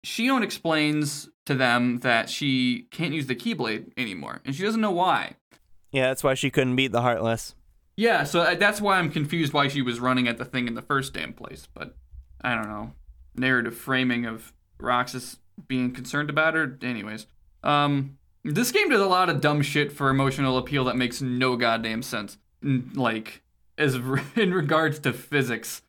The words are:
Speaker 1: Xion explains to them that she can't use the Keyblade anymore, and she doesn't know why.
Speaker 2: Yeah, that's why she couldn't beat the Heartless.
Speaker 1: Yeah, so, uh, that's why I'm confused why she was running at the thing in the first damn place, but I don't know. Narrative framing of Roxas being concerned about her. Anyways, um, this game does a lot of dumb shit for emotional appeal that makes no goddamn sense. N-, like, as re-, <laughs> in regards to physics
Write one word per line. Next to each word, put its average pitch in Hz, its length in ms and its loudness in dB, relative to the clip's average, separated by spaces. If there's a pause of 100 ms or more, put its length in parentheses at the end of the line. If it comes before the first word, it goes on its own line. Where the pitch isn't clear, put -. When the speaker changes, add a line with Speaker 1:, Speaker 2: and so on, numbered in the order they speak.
Speaker 1:
Xion 247 380 0
explains 151 840 0 (160)
to 143 100 0
them 123 440 2
that 117 300 2
she 127 640 0
can't 156 220 -4
use 147 140 -4
the 127 80 -2
Keyblade 131 640 -4
anymore, 90 480 -8
and 135 80 -6
she 170 100 -6
doesn't 220 180 0
know 214 100 2
why. 170 440 2 (560)
Speaker 2:
Yeah, 131 160 2
that's 131 160 -2
why 135 100 4
she 135 160 0
couldn't 127 260 2
beat 131 160 4
the 113 100 2
Heartless. 113 540 0 (400)
Speaker 1:
Yeah, 202 280 2
so, 170 180 0
uh, 170 140 4
that's 208 260 2
why 196 160 4
I'm 165 140 2
confused 151 420 0
why 143 140 4
she 139 140 -2
was 120 180 -2
running 127 280 2
at 117 100 -2
the 123 80 -8
thing 123 220 -4
in 117 60 -6
the 113 80 -8
first 135 320 -2
damn - 180 -6
place, - 420 -16
but - 220 -12 (460)
I 123 140 -2
don't 107 120 -4
know. 107 240 -10 (440)
Narrative 123 420 0
framing 127 480 0
of 113 260 -10 (280)
Roxas 123 580 -2 (300)
being 127 260 0
concerned 143 360 -4
about 156 260 2
her. 139 260 -2
Anyways, 107 460 -8 (360)
um, 143 540 0 (260)
this 214 280 0
game 392 180 2
does 233 120 6
a 196 60 4
lot 185 220 4
of 147 100 0
dumb 147 220 2
shit 143 320 0
for 139 160 0
emotional 135 480 2
appeal 131 280 0
that 123 120 0
makes 123 240 -2
no 127 340 2
goddamn 113 460 0
sense. 107 360 -8 (260)
N-, 127 320 0
like, 113 480 -2 (340)
as 131 220 2
re-, 131 300 -2
<laughs> - 60 -8
in 190 180 2
regards 156 460 2
to 123 140 0
physics 120 760 -4